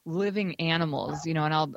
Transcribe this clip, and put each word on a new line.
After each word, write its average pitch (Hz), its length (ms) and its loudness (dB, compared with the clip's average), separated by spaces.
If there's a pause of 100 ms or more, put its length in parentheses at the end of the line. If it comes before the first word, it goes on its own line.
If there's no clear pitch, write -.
living 190 500 0
animals, 160 720 0
you 165 80 0
know, 156 100 2
and 156 80 2
I'll, 156 240 2